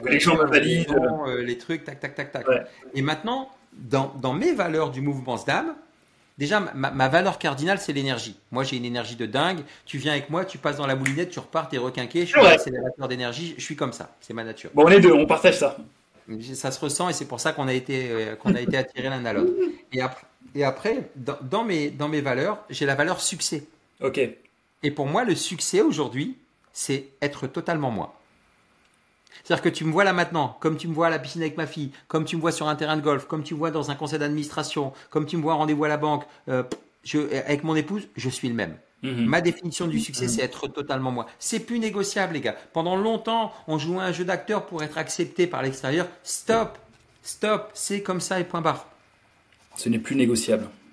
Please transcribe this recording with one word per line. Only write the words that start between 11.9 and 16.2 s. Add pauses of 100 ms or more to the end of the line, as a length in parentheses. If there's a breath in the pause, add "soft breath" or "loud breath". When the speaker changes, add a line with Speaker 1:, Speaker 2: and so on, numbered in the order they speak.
Speaker 2:
Je
suis
Speaker 1:
Ouais.
Speaker 2:
un
accélérateur
d'énergie.
Je
suis
comme
ça.
C'est
ma
nature.
Speaker 1:
Bon,
on
est
deux,
on
partage
ça. (760)